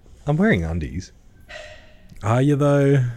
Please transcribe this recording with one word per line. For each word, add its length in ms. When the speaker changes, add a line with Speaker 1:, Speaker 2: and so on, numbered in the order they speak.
Speaker 1:
I'm 120
wearing 260
undies. 480
Speaker 2:
Are 180
you, 160
though? 480